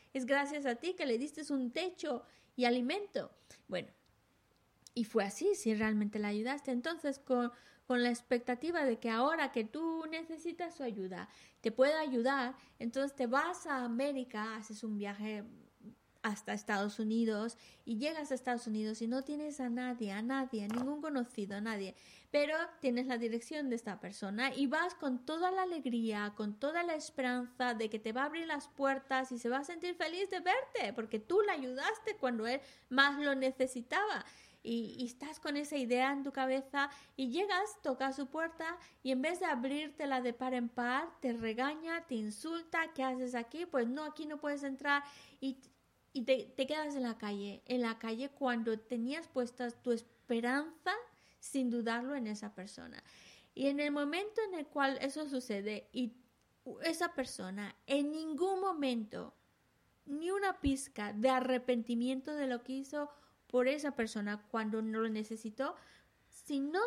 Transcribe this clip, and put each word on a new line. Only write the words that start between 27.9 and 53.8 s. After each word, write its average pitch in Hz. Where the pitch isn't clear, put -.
te 220
va 254
a -
abrir 330
las 294
puertas 269
y 240
se 233
va 254
a 285
sentir 349
feliz 349
de 370
verte, 381
porque 220
tú 349
la 403
ayudaste 302
cuando 233
él 262
más 277
lo 285
necesitaba. 262
Y, 233
y 254
estás 294
con 294
esa 294
idea 254
en 277
tu 277
cabeza 269
y 262
llegas, 381
tocas 269
su 277
puerta 330
y 262
en 254
vez 339
de 370
abrírtela 285
de 247
par 254
en 240
par, 247
te 254
regaña, 285
te 247
insulta, 320
"¿Qué 262
haces 254
aquí? 269
Pues 254
no, 277
aquí 302
no 302
puedes 285
entrar", 285
y, 269
y 254
te, 262
te 262
quedas 302
en 262
la 226
calle, 202
en 247
la 226
calle 226
cuando 233
tenías 247
puesta 240
tu 240
esperanza, 247
sin 262
dudarlo, 233
en 240
esa 208
persona. 180
Y 262
en 277
el 294